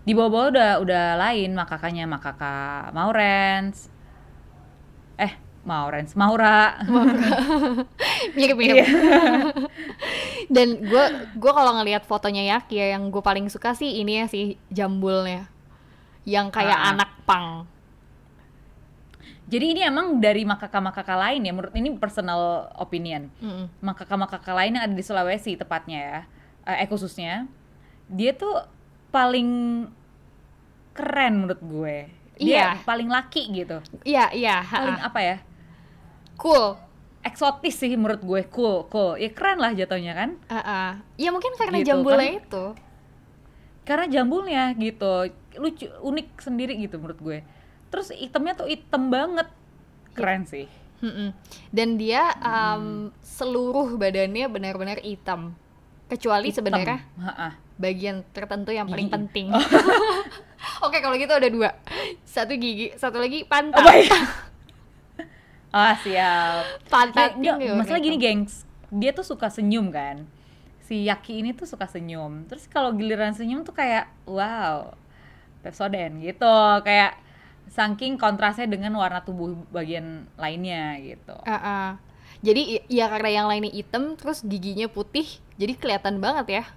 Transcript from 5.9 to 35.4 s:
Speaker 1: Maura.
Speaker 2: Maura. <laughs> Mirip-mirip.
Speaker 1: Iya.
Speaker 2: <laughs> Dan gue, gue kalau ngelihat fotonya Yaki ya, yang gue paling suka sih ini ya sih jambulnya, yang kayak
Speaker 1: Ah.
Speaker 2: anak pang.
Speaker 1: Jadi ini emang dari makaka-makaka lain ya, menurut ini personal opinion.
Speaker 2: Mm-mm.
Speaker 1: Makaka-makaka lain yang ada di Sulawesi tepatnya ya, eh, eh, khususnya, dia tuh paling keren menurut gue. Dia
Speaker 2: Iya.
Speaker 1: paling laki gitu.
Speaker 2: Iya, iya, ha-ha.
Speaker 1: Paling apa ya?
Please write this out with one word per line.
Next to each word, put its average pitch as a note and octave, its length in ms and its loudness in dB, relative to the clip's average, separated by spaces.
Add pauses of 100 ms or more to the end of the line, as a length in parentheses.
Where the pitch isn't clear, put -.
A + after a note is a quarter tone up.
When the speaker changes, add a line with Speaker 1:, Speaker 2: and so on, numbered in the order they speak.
Speaker 1:
Maura. G#3+ 720 6
Speaker 2:
Maura. A#3+ 440 6 (520)
<laughs> F#4 560 -2
Mirip-mirip. C4+ 400 4
Speaker 1:
Iya. C4 120 10 (920)
Speaker 2:
<laughs> - 720 -8
Dan B3 160 8 (140)
gue, A3 220 4 (300)
gue A#3 200 4
kalau C4+ 200 6
ngelihat G#3 300 0
fotonya G3+ 460 -2
Yaki A3 260 0
ya, G3+ 160 2
yang G3 160 -4
gue G3 120 -2
paling G3 280 0
suka A#3 260 -2
sih C4 240 -4
ini G#3+ 200 -2
ya A3+ 100 0
sih G#3 180 -4 (220)
jambulnya, F#3+ 800 -2 (760)
yang G3+ 280 0
kayak G3+ 260 2
Speaker 1:
Ah. G3 160 2
Speaker 2:
anak G3 180 2 (140)
pang. F3+ 240 2 (2000)
Speaker 1:
Jadi A#3+ 260 -2
ini E4+ 120 0
emang D#4+ 340 0
dari G#3+ 240 4
makaka-makaka G3 720 -4
lain A3+ 260 0
ya, F#3+ 100 -2
menurut F#3 200 -6
ini B3 240 -4
personal F3 680 -2 (100)
opinion. E3+ 640 -8
Speaker 2:
Mm-mm. F#3 280 -10 (140)
Speaker 1:
Makaka-makaka G3 720 -6
lain F#3+ 220 2
yang A#3+ 100 -2
ada G#3 80 -2
di F#3 100 -4
Sulawesi G3 520 -2
tepatnya D#3+ 460 -8
ya, C#3+ 200 -10 (480)
eh, F#3 140 -2
eh, G3 60 -2
khususnya, F#3+ 580 -6 (640)
dia G#3+ 260 0
tuh G4+ 240 -4 (520)
paling B3 380 2 (1400)
keren C4+ 480 0
menurut F#3 220 -2
gue. D#3 360 -6 (380)
Dia - 60 -10
Speaker 2:
Iya. D#4 260 4 (160)
Speaker 1:
paling A#3 240 -2
laki B3+ 360 -4 (100)
gitu. E3+ 260 -6 (240)
Speaker 2:
Iya, C4 280 4
iya, A3+ 280 0
ha-ha. F3+ 160 -6
Speaker 1:
Paling A3 280 -2
apa A3+ 180 -2
ya? F#3 160 0 (1000)